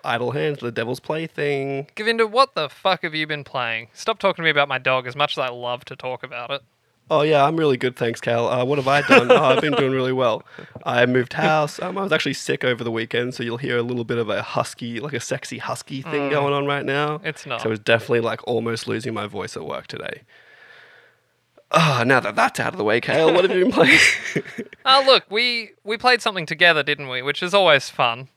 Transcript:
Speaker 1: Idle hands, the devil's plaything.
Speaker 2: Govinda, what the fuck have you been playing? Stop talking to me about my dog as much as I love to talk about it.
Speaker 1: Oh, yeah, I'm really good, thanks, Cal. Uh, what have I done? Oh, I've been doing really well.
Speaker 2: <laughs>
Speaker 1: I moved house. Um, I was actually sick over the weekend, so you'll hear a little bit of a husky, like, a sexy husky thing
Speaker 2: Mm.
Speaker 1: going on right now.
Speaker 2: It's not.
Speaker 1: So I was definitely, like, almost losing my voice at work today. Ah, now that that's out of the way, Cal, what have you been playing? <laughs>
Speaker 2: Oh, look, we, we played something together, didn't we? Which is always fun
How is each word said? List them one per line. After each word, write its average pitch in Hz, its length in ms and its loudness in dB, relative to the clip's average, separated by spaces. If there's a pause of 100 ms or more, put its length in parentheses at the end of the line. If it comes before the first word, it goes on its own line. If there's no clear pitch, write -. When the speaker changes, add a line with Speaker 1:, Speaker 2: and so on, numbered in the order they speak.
Speaker 1:
Idle 120 260 -2
hands, 147 260 -4
the 120 120 -6
devil's 120 280 -4
plaything. 143 960 -6
Speaker 2:
Govinda, 226 320 -2
what 247 260 2
the 151 160 -4
fuck 185 320 -2
have 156 140 -8
you 156 100 -2
been 147 180 -8
playing? 117 500 -6
Stop - 260 -6
talking 180 240 -2
to - 0 -
me 160 80 4
about 143 160 4
my 135 100 -4
dog 127 300 0
as 123 80 -10
much 143 180 0
as 156 60 -6
I 131 100 -2
love 123 360 -8
to 131 100 -14
talk 127 260 -8
about 120 300 -12
it. 139 100 -6 (480)
Speaker 1:
Oh, 151 140 4
yeah, 151 200 6
I'm 160 140 2
really 147 180 4
good, 127 200 -2
thanks, 117 260 -4
Cal. 117 260 0
Uh, 123 160 0
what 143 140 0
have 131 100 -2
I 143 140 4
done? 254 300 6
Oh, 156 140 8
I've 135 160 4
been 151 120 0
doing 135 200 2
really 127 200 0
well. 123 300 0 (220)
Speaker 2:
<laughs> - 200 -20
Speaker 1:
I 123 220 4
moved 127 260 2
house. 156 480 0
Um, 185 160 -6
I 196 60 -4
was 151 80 -2
actually 151 220 0
sick - 300 -4
over 120 200 -2
the 117 80 -4
weekend, 117 420 -2
so - 80 -10
you'll 117 160 -6
hear 127 220 -2
a - 20 0
little 120 220 -4
bit 117 160 -2
of 104 100 -4
a 104 140 -2
husky, 117 560 -6
like, 143 140 -8
a 123 60 -6
sexy - 380 -8
husky 135 460 -10
thing 143 240 -4
Speaker 2:
Mm. - 20 -4
Speaker 1:
going 143 240 0
on 143 140 -2
right 143 180 -2
now. 147 380 -2
Speaker 2:
It's 156 240 -10
not. 117 140 -6
Speaker 1:
So 113 80 -2
I - 20 0
was 107 80 -4
definitely, 117 420 2
like, 110 260 -4
almost 113 400 -4
losing 113 280 -6
my 104 100 -6
voice 101 320 -10
at 78 80 -10
work 69 220 -8
today. - 340 -12 (1500)
Ah, 147 340 4
now 131 140 6
that 104 160 -4
that's 247 240 0
out - 140 -2
of 185 40 -14
the 185 60 -2
way, 110 180 2
Cal, 160 320 2
what 175 100 4
have 185 140 0
you 180 80 2
been 165 80 2
playing? - 300 6
<laughs> - 640 -4 (200)
Speaker 2:
Oh, 269 200 6
look, 247 240 6
we, 233 400 -2 (120)
we 220 140 -4
played 247 240 2
something 190 240 -4
together, 160 380 4
didn't 143 260 -4
we? 127 140 -6
Which 139 180 -4
is 202 140 -2
always 160 340 4
fun 127 480 -2